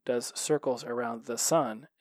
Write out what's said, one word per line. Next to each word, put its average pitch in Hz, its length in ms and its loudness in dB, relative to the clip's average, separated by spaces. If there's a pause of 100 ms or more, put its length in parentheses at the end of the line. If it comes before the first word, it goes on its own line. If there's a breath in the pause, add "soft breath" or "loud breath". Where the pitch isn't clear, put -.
does 123 320 0
circles 135 480 0
around 120 400 -4
the 120 140 -4
sun, 139 500 2 (120)